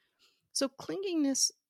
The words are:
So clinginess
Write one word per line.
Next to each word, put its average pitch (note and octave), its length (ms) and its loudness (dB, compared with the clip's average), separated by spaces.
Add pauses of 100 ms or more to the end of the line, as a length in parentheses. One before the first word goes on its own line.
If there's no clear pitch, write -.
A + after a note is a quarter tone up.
(540)
So C#4 140 0
clinginess D#4+ 840 0 (180)